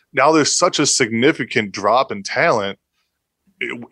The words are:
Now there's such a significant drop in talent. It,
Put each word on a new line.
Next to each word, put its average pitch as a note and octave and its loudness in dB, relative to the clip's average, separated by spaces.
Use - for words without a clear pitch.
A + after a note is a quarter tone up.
Now C#3 4
there's D3+ 2
such F3 0
a C#3+ 2
significant A#2 0
drop G#2+ 0
in G2+ -10
talent. A#2+ -2
It, A#2+ -10